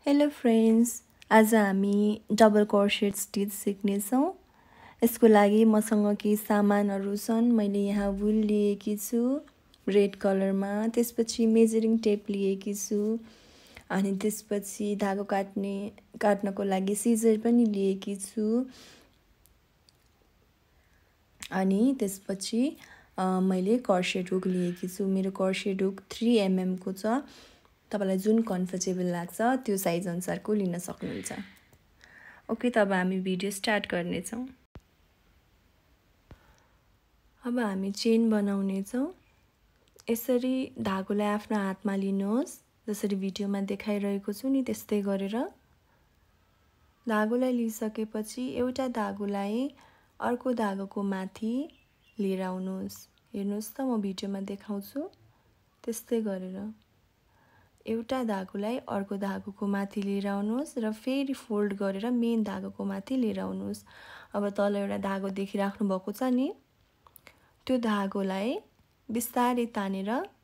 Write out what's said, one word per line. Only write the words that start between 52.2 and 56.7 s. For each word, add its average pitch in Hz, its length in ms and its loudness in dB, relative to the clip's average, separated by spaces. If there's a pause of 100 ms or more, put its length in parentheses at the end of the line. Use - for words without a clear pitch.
आउनुहोस्। 190 680 -8 (260)
हेर्नुहोस् 202 420 -6
त, - 40 -10
म 247 200 -2
भिडियोमा 196 400 -6
देखाउँछु, 202 680 -8 (760)
त्यस्तै 226 360 -4
गरेर। 196 540 -6 (1120)